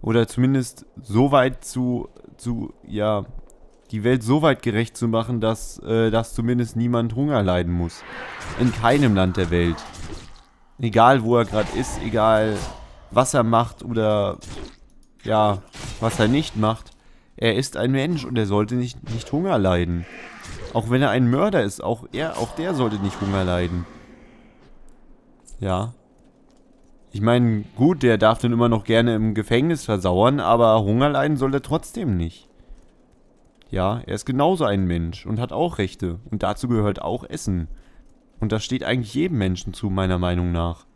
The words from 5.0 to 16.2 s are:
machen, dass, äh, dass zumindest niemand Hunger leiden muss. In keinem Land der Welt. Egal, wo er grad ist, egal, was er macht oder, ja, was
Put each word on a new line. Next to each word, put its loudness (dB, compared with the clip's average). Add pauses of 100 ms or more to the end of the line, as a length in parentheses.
machen, 0
dass, -4
äh, 2
dass 0
zumindest 0
niemand 0
Hunger 0
leiden 0
muss. -4 (580)
In 2
keinem 4
Land 2
der 0
Welt. 2 (1000)
Egal, 6
wo 4
er 4
grad -2
ist, -4
egal, 2 (540)
was 2
er 4
macht 0
oder, 0 (840)
ja, 2 (380)
was -2